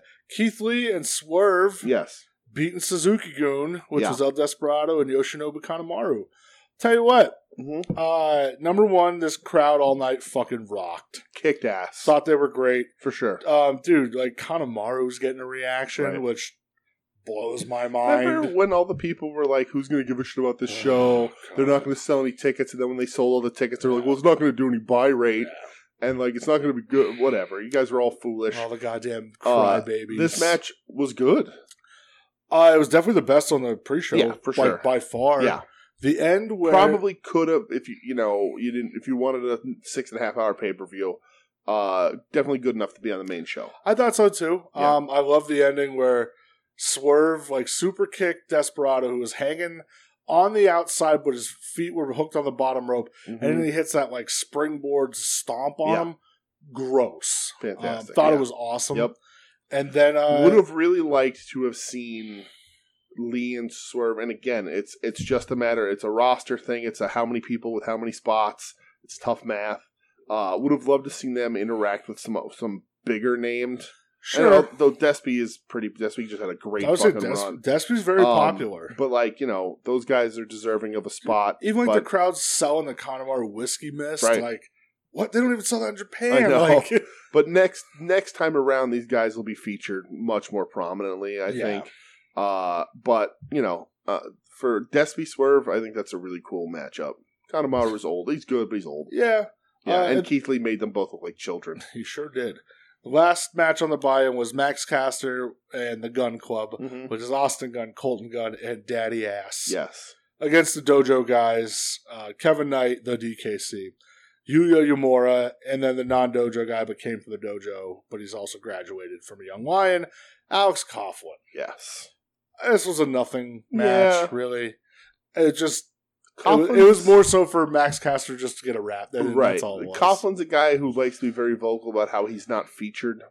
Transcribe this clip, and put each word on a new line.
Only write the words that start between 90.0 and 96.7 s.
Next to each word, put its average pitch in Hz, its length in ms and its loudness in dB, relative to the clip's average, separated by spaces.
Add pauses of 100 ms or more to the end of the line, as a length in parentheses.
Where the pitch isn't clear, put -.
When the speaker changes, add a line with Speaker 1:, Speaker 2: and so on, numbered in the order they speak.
Speaker 2:
much 107 420 -4
more 98 140 -2
prominently, 98 720 -6
I 98 100 -4
Speaker 1:
Yeah. 117 160 -6
Speaker 2:
think. 101 260 -6 (440)
Uh, 92 500 -2 (100)
but, 113 380 0 (180)
you 143 100 0
know, 90 280 -4 (180)
uh, 98 140 -2 (360)
for 117 340 -2
Despy 151 360 -2
Swerve, 135 420 2
I 104 120 -2
think 110 140 -12
that's 104 180 -8
a 92 40 -10
really 90 260 -12
cool 85 240 -8
matchup. 73 460 -10 (400)